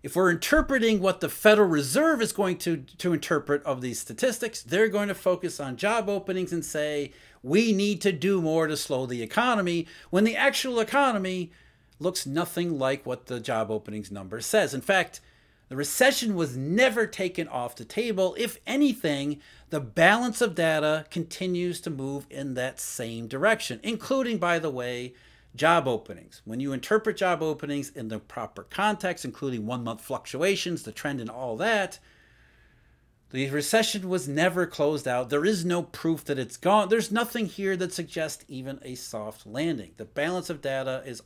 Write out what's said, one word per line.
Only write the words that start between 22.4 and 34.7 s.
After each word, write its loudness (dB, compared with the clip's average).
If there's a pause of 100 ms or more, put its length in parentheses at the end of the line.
that -4
same -6
direction, 0
including, -2
by 2
the -2
way, -6 (420)
job 6
openings. -6
When -6
you -2
interpret 0
job 2
openings -4
in -12
the -6
proper -10
context, -2
including -6
one-month -6
fluctuations, -2
the -12
trend -4
and -8
all -6
that, 0 (1300)
the -2
recession 0
was -2
never 2
closed 0